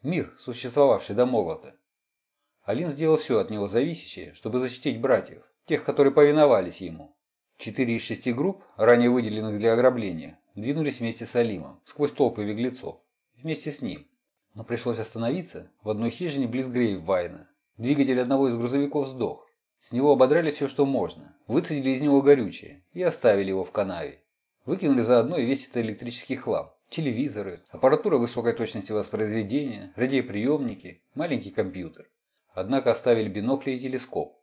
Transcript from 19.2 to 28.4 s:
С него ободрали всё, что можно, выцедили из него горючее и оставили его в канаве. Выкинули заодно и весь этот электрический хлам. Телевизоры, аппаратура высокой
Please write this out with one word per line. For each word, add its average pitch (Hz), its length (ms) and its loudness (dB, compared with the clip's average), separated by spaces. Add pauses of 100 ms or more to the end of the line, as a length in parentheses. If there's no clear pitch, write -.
С - 140 -18
него 139 200 4
ободрали 143 380 4
всё, 143 180 -4
что 143 160 2
можно, 127 500 -4 (120)
выцедили 135 440 -2
из 131 120 -2
него 139 180 6
горючее 131 720 2
и 175 100 -6
оставили 104 460 2
его 95 160 -2
в - 80 -14
канаве. 87 500 -6 (440)
Выкинули 143 340 0
заодно 123 380 4
и 117 80 0
весь 131 200 -2
этот - 120 -6
электрический 117 580 -6
хлам. 98 340 -4 (200)
Телевизоры, 110 800 -4
аппаратура 151 480 4
высокой 117 340 0